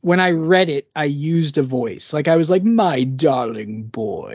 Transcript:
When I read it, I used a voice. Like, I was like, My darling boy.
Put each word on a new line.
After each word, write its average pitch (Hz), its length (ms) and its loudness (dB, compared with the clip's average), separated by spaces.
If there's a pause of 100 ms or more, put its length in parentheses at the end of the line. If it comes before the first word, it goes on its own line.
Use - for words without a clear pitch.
When 175 180 2
I 185 120 4
read 170 380 2
it, 139 260 -4
I 151 100 -2
used 147 520 0
a 151 60 2
voice. 123 500 -6
Like, 151 140 -2
I 165 80 4
was 165 140 2
like, 185 140 2
My 196 400 2
darling 120 800 -2
boy. 110 520 -8